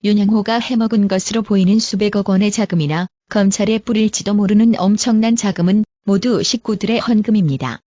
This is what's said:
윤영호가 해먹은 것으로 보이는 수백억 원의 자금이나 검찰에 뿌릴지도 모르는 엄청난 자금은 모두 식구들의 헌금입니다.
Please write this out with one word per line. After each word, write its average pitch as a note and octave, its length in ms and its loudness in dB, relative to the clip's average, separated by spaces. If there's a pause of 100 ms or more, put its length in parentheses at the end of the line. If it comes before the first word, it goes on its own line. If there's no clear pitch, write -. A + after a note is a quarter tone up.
윤영호가 G#3 560 0
해먹은 A3+ 480 0
것으로 F#3+ 340 -2
보이는 G3 360 2
수백억 G3+ 520 -2
원의 G3+ 220 2
자금이나 E3+ 560 -2 (220)
검찰에 G3+ 500 0
뿌릴지도 G#3+ 540 -2
모르는 G#3 460 2
엄청난 A3 560 2
자금은 G3 480 0 (220)
모두 G3 360 0
식구들의 G#3+ 580 -4
헌금입니다. G3+ 800 0 (120)